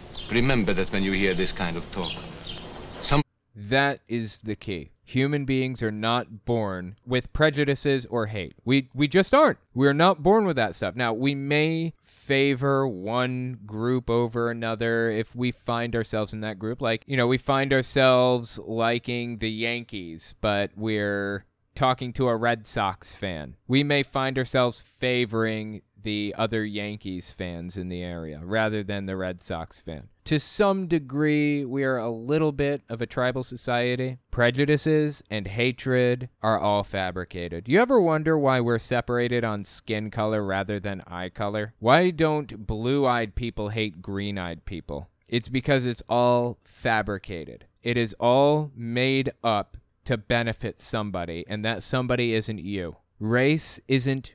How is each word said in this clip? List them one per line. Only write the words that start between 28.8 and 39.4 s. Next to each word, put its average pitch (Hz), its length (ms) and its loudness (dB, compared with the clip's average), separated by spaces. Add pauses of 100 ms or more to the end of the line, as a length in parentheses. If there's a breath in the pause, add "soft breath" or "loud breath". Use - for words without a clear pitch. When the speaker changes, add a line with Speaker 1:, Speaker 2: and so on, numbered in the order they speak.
Speaker 2:
than 98 220 -6
the 95 100 -4
Red 92 260 -6
Sox - 380 -10
fan. 76 280 -12 (180)
To 156 120 0
some 196 480 0
degree, 147 800 0
we 135 180 -4
are 131 140 0
a 117 140 -2
little 143 420 0
bit 143 360 -2
of 117 120 -8
a 117 60 -2
tribal 127 360 -2
society. 123 760 -2 (120)
Prejudices 147 1000 2
and 101 200 -4
hatred 123 800 0 (120)
are 110 180 4
all 101 260 2
fabricated. 90 840 -6
You 170 120 6
ever 247 200 6
wonder 156 380 4
why 131 220 4
we're 117 180 2
separated 120 640 0